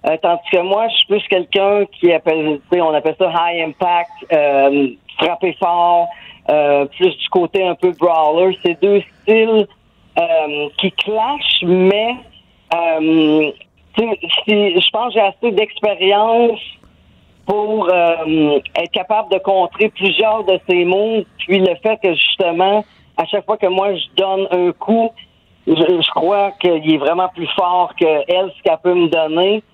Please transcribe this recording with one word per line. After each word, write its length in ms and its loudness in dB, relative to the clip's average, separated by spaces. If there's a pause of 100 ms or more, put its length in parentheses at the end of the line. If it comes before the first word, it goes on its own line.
Euh, 160 0
tandis 200 0 (100)
que 100 2
moi, 280 -2
je 60 -6
suis 120 -2
plus 220 -2
quelqu'un 560 0
qui 260 0
appelle, 480 0 (120)
tu 60 2
sais, 40 0
on 120 0
appelle 260 -2
ça 120 2
high 380 -2
impact, 400 -2 (240)
euh, 540 2 (300)
frapper 420 -2
fort, 480 2 (420)
euh, 360 2 (120)
plus 200 2
du 120 -8
côté 360 0
un 100 -2
peu 160 0
brawler. 760 2
C'est 160 -2
deux 200 2 (200)
styles, 440 2 (540)
euh, 480 -2 (100)
qui 160 -2
clashent, 720 -4
mais, 520 2 (580)
euh, 760 2 (460)
tu 60 0
sais, 160 -4 (260)
si, 360 2
je 100 0
pense 220 -4
que 60 2
j'ai 60 4
assez 300 -2
d'expérience 1040 0 (840)
pour, 460 -2
euh, 680 2 (180)
être 140 -4
capable 400 -2
de 80 2
contrer 500 0
plusieurs 560 0
de 140 2 (100)
ces 160 2
mots. 380 0 (220)
Puis 140 0
le 220 2
fait 220 0
que, 100 0
justement, 680 0 (320)
à 120 -2
chaque 180 -4
fois 120 -2
que 100 -2
moi, 280 -2
je 260 -6
donne 300 -2
un 220 0
coup, 380 -2 (540)
je, 80 2
je 400 0
crois 460 0
qu'il 340 0
est 40 2
vraiment 360 -2
plus 220 -8
fort 420 -2
que 80 2 (220)
elle, 300 -2
ce 60 -20
qu'elle 200 2
peut 120 2
me 120 2
donner 560 0 (100)